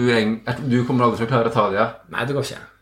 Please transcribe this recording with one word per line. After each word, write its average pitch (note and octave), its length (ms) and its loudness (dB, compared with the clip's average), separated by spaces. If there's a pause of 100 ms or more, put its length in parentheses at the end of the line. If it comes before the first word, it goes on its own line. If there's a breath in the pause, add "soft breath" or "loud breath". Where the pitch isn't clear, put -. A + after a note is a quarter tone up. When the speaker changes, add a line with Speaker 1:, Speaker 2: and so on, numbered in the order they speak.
(120)
Speaker 1:
eng-, A2 360 2
at B2 100 -4 (120)
du A#2+ 160 2
kommer B2 200 2
aldri A2 120 2
til A2+ 100 -2
å - 20 -2
klare A2 200 2
å - 40 -8
ta G#2 180 2
det G2 80 0
av. A#2 160 0 (160)
Speaker 2:
Nei, A2+ 140 -6
det C#3 100 -4
går C3 80 -2
ikke. - 160 -12 (220)